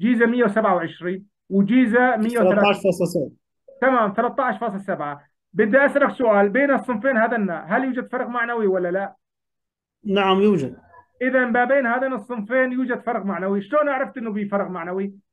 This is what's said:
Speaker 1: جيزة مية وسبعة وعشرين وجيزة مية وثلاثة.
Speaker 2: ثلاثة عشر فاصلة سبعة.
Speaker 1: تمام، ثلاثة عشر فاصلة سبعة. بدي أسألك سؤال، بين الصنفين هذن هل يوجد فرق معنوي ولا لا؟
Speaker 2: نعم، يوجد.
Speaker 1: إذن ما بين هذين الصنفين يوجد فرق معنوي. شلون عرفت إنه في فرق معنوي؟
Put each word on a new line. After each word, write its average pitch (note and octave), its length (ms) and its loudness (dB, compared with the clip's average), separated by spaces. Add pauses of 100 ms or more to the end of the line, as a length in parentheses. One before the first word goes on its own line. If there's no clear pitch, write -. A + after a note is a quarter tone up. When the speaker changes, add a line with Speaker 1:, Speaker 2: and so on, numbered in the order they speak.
Speaker 1:
جيزة A#3 240 4
مية A#3+ 180 2
وسبعة G#3 320 2
وعشرين F3 500 -6 (240)
وجيزة A#3 680 4
مية G#3+ 100 0
وثلاثة. A#3 220 2
Speaker 2:
ثلاثة G3+ 180 4
عشر G3+ 140 2
فاصلة F3+ 260 0
سبعة. D3+ 240 -4 (500)
Speaker 1:
تمام، A#3+ 320 2
ثلاثة A#3 300 -2
عشر A3+ 160 -2
فاصلة G#3+ 180 -6
سبعة. D3+ 440 -8 (320)
بدي A3+ 320 4
أسألك C#4 260 2
سؤال، G#3 380 4
بين C4+ 220 2
الصنفين B3+ 460 0
هذن A3 480 0
هل A3 180 -2
يوجد B3 280 -6
فرق B3 160 -6
معنوي A#3 400 -2
ولا F3+ 240 0
لا؟ F#3+ 240 -6 (920)
Speaker 2:
نعم، F#3+ 340 2
يوجد. F3+ 380 2 (440)
Speaker 1:
إذن B3+ 300 0
ما B3 120 2
بين C4+ 220 2
هذين B3 280 -2
الصنفين B3 580 -4
يوجد B3 300 -4
فرق A3+ 240 -4
معنوي. G3 360 -2
شلون C#4+ 280 0
عرفت C4+ 280 -4
إنه A3+ 160 -8
في G#3 120 -4
فرق G3 240 -4
معنوي؟ F3+ 440 -8 (200)